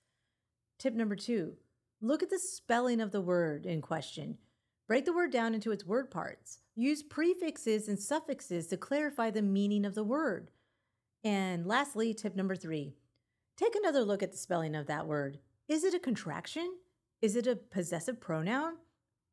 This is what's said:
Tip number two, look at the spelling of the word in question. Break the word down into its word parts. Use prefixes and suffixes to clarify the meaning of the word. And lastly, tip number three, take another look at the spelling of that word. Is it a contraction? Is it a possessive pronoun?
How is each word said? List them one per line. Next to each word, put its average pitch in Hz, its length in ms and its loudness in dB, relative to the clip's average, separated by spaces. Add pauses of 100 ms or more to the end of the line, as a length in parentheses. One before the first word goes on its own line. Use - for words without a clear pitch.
(800)
Tip 254 160 0
number 214 220 2
two, 220 420 -2 (420)
look 285 220 2
at - 80 0
the 381 80 2
spelling 240 600 0
of 208 100 -2
the 202 100 0
word 175 460 2
in 165 160 0
question. 156 560 -6 (500)
Break 269 160 4
the 349 80 2
word 339 200 2
down 226 220 2
into 220 180 -2
its 196 140 -4
word 262 240 0
parts. - 500 -8 (140)
Use 294 280 0
prefixes 294 840 0
and 196 100 0
suffixes 196 680 -4
to 185 100 -4
clarify 277 540 -2
the 214 120 0
meaning 202 420 4
of 196 100 -2
the 214 100 -2
word. 247 460 0 (720)
And 190 440 0
lastly, 226 480 2
tip 202 200 -4
number 190 220 0
three, 156 400 -6 (600)
take 453 180 4
another 320 280 4
look 202 200 2
at 185 100 0
the - 60 -12
spelling 160 360 0
of 151 120 -4
that 151 200 -2
word. 147 320 -2 (300)
Is 311 160 2
it 370 100 2
a 349 60 0
contraction? 311 800 -4 (420)
Is 214 160 2
it 240 100 2
a 240 100 2
possessive 180 640 -4
pronoun? 247 580 -2 (540)